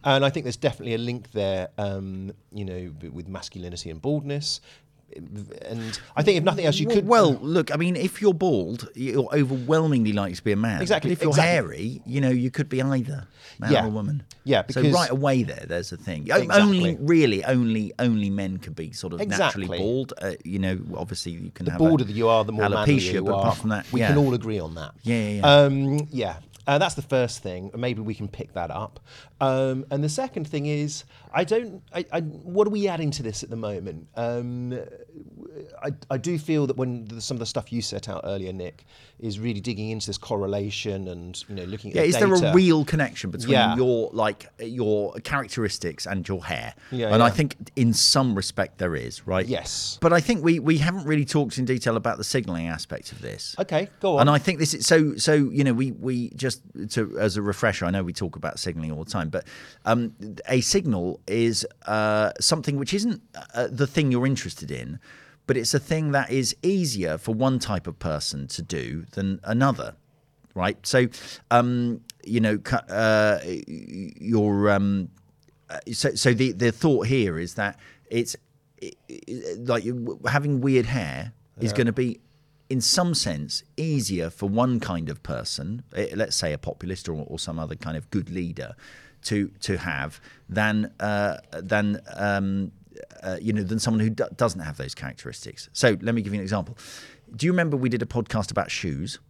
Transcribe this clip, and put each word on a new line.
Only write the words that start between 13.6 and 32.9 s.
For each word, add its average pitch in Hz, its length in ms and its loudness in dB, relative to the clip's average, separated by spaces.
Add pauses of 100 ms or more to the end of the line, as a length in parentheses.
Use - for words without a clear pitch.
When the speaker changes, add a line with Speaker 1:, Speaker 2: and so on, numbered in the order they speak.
Speaker 1:
Yeah. 113 140 6
Speaker 2:
or 110 40 0
woman. 110 340 -2 (200)
Speaker 1:
Yeah, 131 280 4
Speaker 2:
So 127 100 2
Speaker 1:
because 143 140 6
Speaker 2:
right 156 160 4
away 135 320 2
there, - 240 -6
there's 87 240 -4
a 85 60 -10
thing. 78 340 -6
O-, 170 60 6
Speaker 1:
Exactly. 202 260 6
Speaker 2:
Only, 180 360 4
really, 143 460 4
only, 113 540 2
only 107 320 2
men 95 260 -4
can 82 160 -10
be 80 180 -8
sort 85 220 -8
of 85 60 -8
naturally 101 460 0
Speaker 1:
Exactly. 90 120 -4
Speaker 2:
bald. 120 420 -2
Uh, 95 120 -4 (120)
you 92 140 -4
know, 92 220 0 (180)
obviously 87 360 -8
you 87 180 -10
can 92 140 -10
Speaker 1:
The 82 80 -2
Speaker 2:
have 85 60 -4
Speaker 1:
balder 160 260 6
Speaker 2:
a - 20 -8
Speaker 1:
that 101 60 -6
you 113 140 2
are, 113 160 6
the 107 100 -2
more 104 160 2
manly 107 260 4
Speaker 2:
alopecia, 92 180 2
Speaker 1:
you 92 100 0
Speaker 2:
but 98 120 0
Speaker 1:
are. 98 60 0
Speaker 2:
apart 110 160 2
from 110 120 -2
that, 104 220 -2
Speaker 1:
We 123 80 0
Speaker 2:
yeah. 113 80 4
Speaker 1:
can 147 100 6
all 139 160 4
agree 110 260 -2
on 80 160 -8
that. 78 280 -12
Speaker 2:
Yeah, 113 240 0
yeah, - 20 -2 (120)
yeah. - 0 - (220)
Speaker 1:
Um, 139 460 2
yeah. 101 280 -4 (300)
Uh, 143 100 4
that's 170 160 2
the 139 80 -6
first 123 400 0
thing. 92 340 -8
Maybe 120 260 -4
we 107 120 -6
can 101 140 -8
pick - 260 -12
that 85 160 -6
up. 104 300 -10 (420)
Um, 131 480 2
and 143 140 -2
the 151 60 0
second 196 380 -4
thing 147 200 -4
is, 151 360 -4 (300)
I 170 100 2
don't, 214 380 -2 (100)
I, 175 220 -6
I, 165 80 0
what 175 460 0
are - 20 0
we 202 180 0
adding 165 240 0